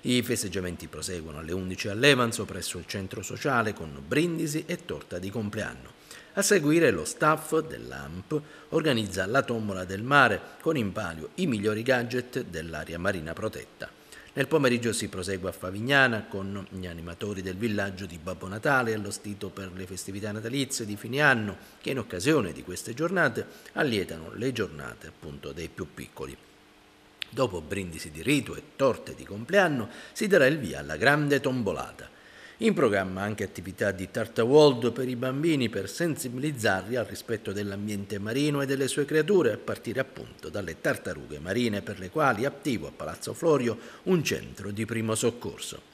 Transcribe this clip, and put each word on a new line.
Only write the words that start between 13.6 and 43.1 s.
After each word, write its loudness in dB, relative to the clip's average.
Nel 0
pomeriggio 4
si -2
prosegue -4
a -6
Favignana 2
con -6
gli -8
animatori -8
del -6
villaggio -2
di -12
Babbo -8
Natale 2
allestito -6
per -10
le -8
festività -8
natalizie -4
di -6
fine -2
anno 4
che -4
in -2
occasione 2
di -10
queste -8
giornate 2
allietano -2
le -2
giornate -6
appunto -12
dei -8
più -8
piccoli. -12
Dopo 0
brindisi -6
di -12
rito 2
e -10
torte 2
di -14
compleanno 2
si -2
darà 8
il 6
via -4
alla -6
grande 4
tombolata. -2
In 4
programma 2
anche -2
attività -2
di -6
tarta 0
world 8
per -2
i -4
bambini 2
per -4
sensibilizzarli 0
al 0
rispetto -6
dell'ambiente -4
marino 0
e 0
delle 0
sue 0
creature, 6
a -2
partire -4
appunto -8
dalle -6
tartarughe -4
marine, 0
per -8
le -8
quali 2
è 0
attivo -2
a -12
Palazzo -8